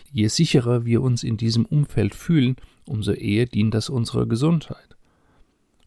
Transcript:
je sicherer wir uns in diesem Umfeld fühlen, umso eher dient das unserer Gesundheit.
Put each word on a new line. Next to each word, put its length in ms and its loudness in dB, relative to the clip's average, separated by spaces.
je 160 2
sicherer 580 2
wir 160 2
uns 220 0
in 140 -4
diesem 280 0
Umfeld 500 0
fühlen, 400 2
umso 260 -4
eher 340 0
dient 280 0
das 160 -2
unserer 360 -2
Gesundheit. 720 -2